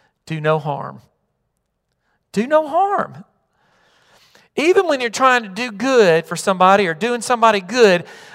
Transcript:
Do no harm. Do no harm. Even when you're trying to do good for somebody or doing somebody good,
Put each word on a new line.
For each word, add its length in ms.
Do 160
no 160
harm. 440
Do 160
no 200
harm. 580
Even 320
when 140
you're 100
trying 320
to 60
do 220
good 540
for 100
somebody 520
or 80
doing 260
somebody 400
good, 460